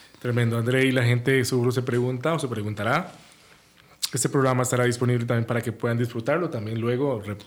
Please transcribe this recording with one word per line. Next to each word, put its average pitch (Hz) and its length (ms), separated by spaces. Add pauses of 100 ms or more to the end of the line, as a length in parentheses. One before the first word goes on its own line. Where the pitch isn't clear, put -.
(200)
Tremendo, 117 380
André, 127 280
y 131 60
la 127 120
gente 123 420
seguro 123 260
se 120 100
pregunta 123 520
o 160 60
se 147 80
preguntará. 107 640 (1000)
Este 127 180
programa 131 340
estará 123 220
disponible 120 400
también 117 200
para 117 160
que 113 100
puedan 117 260
disfrutarlo, 123 520
también 110 320
luego 123 420
rep-, 101 240